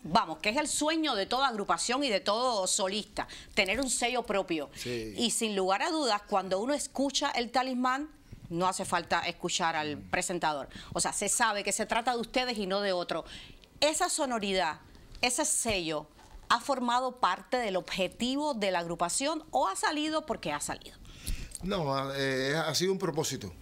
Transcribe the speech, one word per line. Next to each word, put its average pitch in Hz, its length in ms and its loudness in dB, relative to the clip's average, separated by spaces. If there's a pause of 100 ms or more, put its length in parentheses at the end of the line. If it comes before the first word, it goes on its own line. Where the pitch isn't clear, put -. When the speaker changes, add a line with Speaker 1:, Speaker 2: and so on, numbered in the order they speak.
Speaker 1:
vamos, 165 360 2
que 208 100 0
es 240 80 0
el 302 100 0
sueño 302 480 2
de 190 100 2
toda 262 240 2
agrupación 220 540 0
y 269 60 2
de 196 120 2
todo 214 460 2
solista, 190 600 -2 (260)
tener 208 280 2
un 262 80 0
sello 240 340 0
propio. 180 520 0
Speaker 2:
Sí. 117 420 -4
Speaker 1:
Y 226 140 2
sin 214 240 0
lugar 190 280 2
a 339 80 0
dudas, 254 360 2
cuando 190 320 2
uno 262 140 0
escucha 277 580 0
el 240 200 -2
Talismán, 254 580 2 (400)
no 175 180 2
hace 190 180 0
falta 170 420 2
escuchar 170 480 0
al 151 220 -2
Speaker 2:
Mm. - 120 -12
Speaker 1:
presentador. 160 600 0 (240)
O 170 80 0
sea, 156 100 2
se - 160 -2
sabe 208 360 2
que 202 100 0
se 220 120 0
trata 233 280 2
de 240 80 0
ustedes 247 360 -2
y 208 80 0
no 190 160 0
de 196 120 2
otro. 170 320 -2 (560)
Esa 311 280 4
sonoridad, 196 720 0 (420)
ese 254 240 2
sello, 165 600 0 (420)
¿ha 233 100 6
formado 247 600 0
parte 196 380 0
del 208 200 0
objetivo 240 760 -2
de 202 180 0
la 175 80 2
agrupación 175 720 0
o 294 160 4
ha 381 80 -2
salido 311 500 0
porque 175 260 -4
ha 143 80 0
salido? - 360 -8 (680)
Speaker 2:
No, 170 320 0
ha, 135 220 -2
eh, 135 380 2
ha 156 200 0
sido 185 160 2
un 190 80 0
propósito, 143 520 -2 (100)